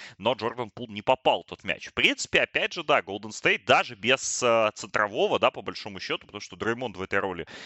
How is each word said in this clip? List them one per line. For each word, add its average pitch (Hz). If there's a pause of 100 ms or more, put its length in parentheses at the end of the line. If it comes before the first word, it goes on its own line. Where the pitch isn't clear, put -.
(180)
но 107
Джордан 117
Пул 120
не 104
попал 127
в -
тот -
мяч. -
В -
принципе, 165
опять 190
же, 165
да, 139
Голден 104
Стейт 175
даже 127
без, 110
э, 113
центрового, 113
да, 117
по 131
большому 98
счету, -
потому 104
что -
Дреймонд 110
в 90
этой 98
роли, 90 (180)